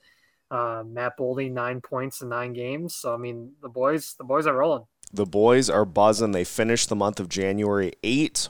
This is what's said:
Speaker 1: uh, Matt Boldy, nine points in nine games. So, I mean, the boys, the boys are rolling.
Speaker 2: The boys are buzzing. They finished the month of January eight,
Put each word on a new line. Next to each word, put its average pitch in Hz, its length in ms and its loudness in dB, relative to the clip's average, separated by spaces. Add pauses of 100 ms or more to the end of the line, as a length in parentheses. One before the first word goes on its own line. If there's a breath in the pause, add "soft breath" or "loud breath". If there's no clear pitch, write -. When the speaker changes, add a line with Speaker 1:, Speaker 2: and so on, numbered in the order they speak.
(520)
Speaker 1:
uh, 117 340 -4
Matt 120 320 -6
Boldy, 127 340 -4
nine 123 300 -4
points 131 400 -8
in 127 80 -10
nine 123 240 -6
games. 135 420 -8
So, 120 180 -6
I 117 40 -4
mean, 120 440 -10
the 135 80 -16
boys, 135 480 -2
the - 60 -16
boys 139 220 0
are 151 80 2
rolling. 131 320 0 (260)
Speaker 2:
The 101 140 0
boys 113 440 6
are 104 160 4
buzzing. 104 460 4
They 90 120 2
finished 113 460 0
the 107 60 -2
month 101 240 0
of 92 100 -6
January 98 640 0 (100)
eight, 131 460 0